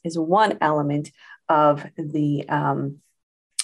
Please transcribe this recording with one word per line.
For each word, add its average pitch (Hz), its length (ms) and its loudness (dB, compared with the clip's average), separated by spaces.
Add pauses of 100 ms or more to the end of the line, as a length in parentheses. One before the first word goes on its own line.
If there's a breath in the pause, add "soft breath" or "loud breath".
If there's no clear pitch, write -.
is 170 120 -8
one 170 440 2
element 147 500 0 (380 loud breath)
of 151 360 4 (140)
the, 151 500 -2
um, 139 500 -4 (640)